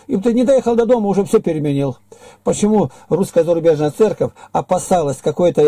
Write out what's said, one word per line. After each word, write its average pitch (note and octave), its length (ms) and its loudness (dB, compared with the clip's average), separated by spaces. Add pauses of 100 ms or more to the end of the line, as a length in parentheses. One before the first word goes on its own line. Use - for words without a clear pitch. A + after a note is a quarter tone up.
И C4+ 100 -2
ты A3+ 160 0
не B3 100 2
доехал A#3+ 320 0
до A#3 100 2
дома, A3 220 0
уже G3 160 0
всё - 160 -4
переменил. C#3+ 560 -4 (480)
Почему G3+ 480 0 (160)
русская D#3 380 0
зарубежная D#3 460 0
церковь F3 420 0 (180)
опасалась F3 640 -2
какое-то - 500 0